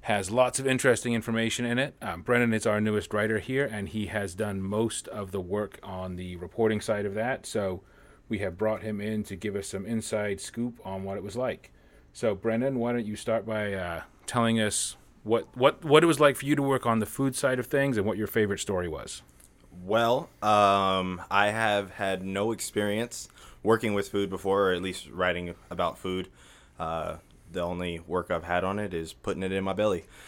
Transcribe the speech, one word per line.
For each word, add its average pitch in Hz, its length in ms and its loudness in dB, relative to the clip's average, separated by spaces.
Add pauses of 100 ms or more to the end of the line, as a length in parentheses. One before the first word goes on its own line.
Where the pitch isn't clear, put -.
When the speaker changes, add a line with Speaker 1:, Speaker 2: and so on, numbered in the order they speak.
Speaker 1:
has 98 220 -2
lots 123 300 2
of 135 80 -2
interesting 127 460 2
information 113 500 -2
in 120 160 0
it. 143 220 -4
Um, 110 220 -8
Brennan 120 300 4
is 107 120 0
our 107 160 2
newest 107 320 0
writer 107 260 0
here, 131 240 -2
and 104 240 -6
he 104 200 -4
has 98 280 -4
done 101 260 -4
most 107 460 -2
of 101 240 -10
the 98 80 -2
work 98 420 -6
on 92 360 -8
the 90 180 -8
reporting 104 460 0
side 104 240 -2
of 98 80 -4
that, 117 320 -4
so 98 380 -4 (440)
we 107 120 -2
have 90 180 -4
brought 107 240 0
him 107 180 -6
in 107 240 -2
to 98 140 -8
give 101 180 -4
us 98 120 -4
some 98 180 -8
inside 104 560 -2
scoop 117 420 -6
on 95 220 -8
what 98 100 -4
it 95 80 -8
was 101 140 -8
like. 123 340 -4 (400)
So, 110 240 0
Brennan, 117 440 0
why 117 120 0
don't 120 140 -2
you 107 100 -6
start 110 300 -2
by, 107 300 -2
uh, 87 260 -6 (240)
telling 113 340 2
us - 380 0 (260)
what, 113 320 2
what, 139 300 4
what 151 180 10
it 170 40 6
was 151 120 4
like 143 160 8
for 135 120 -6
you 143 100 4
to 143 40 0
work 135 240 2
on 113 140 4
the 107 60 2
food 135 280 -2
side 131 240 0
of 123 100 -4
things 139 280 2
and 101 100 2
what 101 120 -2
your 107 100 -2
favorite 101 320 2
story 90 300 -2
was? - 320 -10 (640)
Speaker 2:
Well, 117 440 2 (120)
um, 98 800 4 (100)
I 101 200 4
have 104 400 0
had 95 340 -4
no 98 260 -2
experience 107 760 -4 (340)
working 110 300 4
with 101 160 0
food 101 200 0
before, 98 400 2
or 92 40 4
at 90 80 -2
least 92 280 -6
writing 87 460 -2 (140)
about 87 280 -2
food. 92 300 -4 (500)
Uh, 80 420 -6 (320)
the 87 100 -4
only 87 380 -4
work 85 320 -4
I've 82 140 -2
had 90 180 2
on 98 160 -2
it 98 160 -6
is 82 180 -6
putting 92 300 -6
it 95 80 -2
in 95 120 -2
my 95 100 -2
belly. 101 320 0 (220)